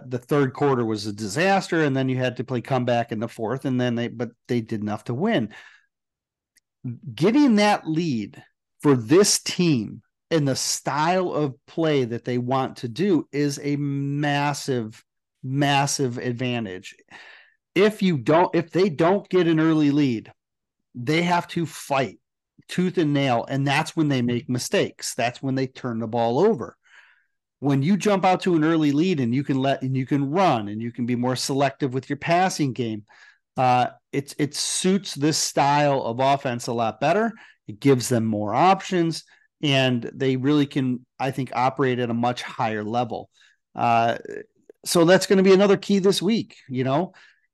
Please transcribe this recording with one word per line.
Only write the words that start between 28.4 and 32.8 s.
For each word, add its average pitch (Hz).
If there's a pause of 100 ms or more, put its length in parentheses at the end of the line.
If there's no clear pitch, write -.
to 180
an 156
early 160
lead 165
and 120
you 143
can 135
let, 135
and 131
you 131
can 139
run 147
and 107
you 117
can 123
be 123
more 123
selective 135
with 127
your 139
passing 170
game, 110 (540)